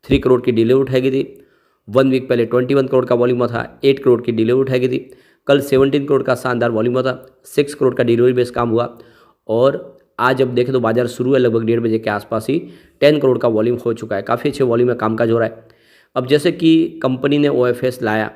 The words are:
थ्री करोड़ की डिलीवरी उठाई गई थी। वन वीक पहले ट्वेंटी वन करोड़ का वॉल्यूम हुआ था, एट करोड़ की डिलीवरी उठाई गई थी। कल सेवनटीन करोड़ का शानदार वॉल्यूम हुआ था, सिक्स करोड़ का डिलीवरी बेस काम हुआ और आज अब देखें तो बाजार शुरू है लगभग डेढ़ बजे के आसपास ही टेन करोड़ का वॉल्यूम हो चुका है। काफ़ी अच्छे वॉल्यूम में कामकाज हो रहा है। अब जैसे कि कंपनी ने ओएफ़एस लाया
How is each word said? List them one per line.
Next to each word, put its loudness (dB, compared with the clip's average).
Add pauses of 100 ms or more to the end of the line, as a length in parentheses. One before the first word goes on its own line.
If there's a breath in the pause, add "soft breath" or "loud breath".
थ्री 2
करोड़ 2
की -2
डिलीवरी 2
उठाई 0
गई 0
थी। -6 (420 soft breath)
वन 2
वीक -2
पहले 2
ट्वेंटी 0
वन 2
करोड़ 2
का 0
वॉल्यूम 0
हुआ 0
था, -8
एट 2
करोड़ 2
की -4
डिलीवरी 2
उठाई 0
गई -2
थी। -6 (360 soft breath)
कल 4
सेवनटीन 2
करोड़ 0
का 0
शानदार -2
वॉल्यूम -2
हुआ -2
था, -8
सिक्स -2
करोड़ 0
का 0
डिलीवरी 2
बेस -2
काम -4
हुआ -2 (540 soft breath)
और 0 (200)
आज 2
अब 0
देखें 0
तो 2
बाजार 0
शुरू -2
है 4
लगभग 0
डेढ़ 0
बजे -2
के -4
आसपास -4
ही -2 (400 loud breath)
टेन 4
करोड़ 2
का 0
वॉल्यूम 0
हो -4
चुका -8
है। -4
काफ़ी -2
अच्छे -2
वॉल्यूम 2
में -2
कामकाज -2
हो 0
रहा 0
है। -14 (340 soft breath)
अब -4
जैसे 2
कि 0
कंपनी 0
ने 2
ओएफ़एस -2
लाया -2